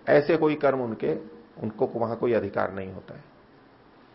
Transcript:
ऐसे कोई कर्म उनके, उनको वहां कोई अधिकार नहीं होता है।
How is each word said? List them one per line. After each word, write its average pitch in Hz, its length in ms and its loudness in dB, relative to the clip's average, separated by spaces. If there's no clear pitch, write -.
ऐसे 147 280 6
कोई 151 180 2
कर्म 131 260 2
उनके, 120 360 -4
उनको - 240 -2
वहां 113 280 -2
कोई 120 180 0
अधिकार 101 400 0
नहीं 95 200 -8
होता - 220 -18
है। - 80 -20